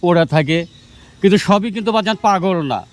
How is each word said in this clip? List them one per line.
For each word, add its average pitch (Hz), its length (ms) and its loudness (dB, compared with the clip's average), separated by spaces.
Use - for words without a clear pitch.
পড়ে 170 300 4
থাকে, 156 240 0
কিন্তু 196 180 4
সবই 208 280 0
কিন্তু 220 200 -4
বাজান 214 220 -2
পাগল 190 300 0
না 107 80 -4